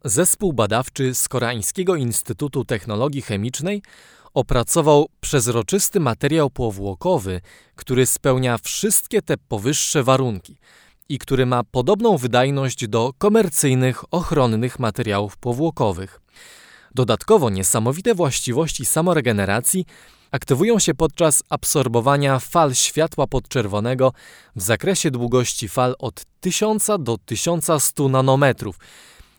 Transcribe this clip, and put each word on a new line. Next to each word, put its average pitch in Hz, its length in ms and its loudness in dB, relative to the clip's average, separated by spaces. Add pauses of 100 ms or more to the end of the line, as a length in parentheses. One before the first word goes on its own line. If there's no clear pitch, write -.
zespół 170 480 0
badawczy 120 640 -2
z - 140 -4
Koreańskiego 123 680 -2
Instytutu 127 680 -4
Technologii 120 580 -4
Chemicznej 135 600 -4 (520)
opracował 147 720 2 (120)
przezroczysty 127 800 0
materiał 143 500 0
powłokowy, 98 880 -4 (340)
który 131 320 0
spełnia 127 520 0
wszystkie - 640 -2
te 151 140 -2
powyższe 127 680 -2
warunki 123 560 0 (500)
i 135 100 -6
który 131 280 0
ma 123 180 0
podobną 196 520 2
wydajność 127 720 0
do 117 300 0
komercyjnych, 147 960 2
ochronnych 127 640 0
materiałów 104 580 -4
powłokowych. 120 840 -4 (760)
Dodatkowo 123 560 2
niesamowite 120 640 0
właściwości 143 720 -2
samoregeneracji 123 1000 0 (460)
aktywują 196 480 2
się 165 160 2
podczas 156 540 2
absorbowania 135 880 2
fal 147 360 2
światła 151 520 0
podczerwonego 123 840 0 (440)
w 92 60 -8
zakresie 156 480 0
długości 120 580 0
fal 127 300 0
od - 260 -10 (160)
tysiąca 208 580 0
do 117 200 -2
tysiąca 160 640 -2
stu - 280 0
nanometrów, 131 680 2 (600)